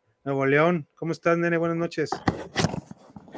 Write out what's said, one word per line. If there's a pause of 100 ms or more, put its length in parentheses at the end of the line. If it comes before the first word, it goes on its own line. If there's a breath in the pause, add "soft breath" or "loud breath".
(240)
Nuevo
León.
¿Cómo
estás,
Nene?
Buenas
noches. (1300)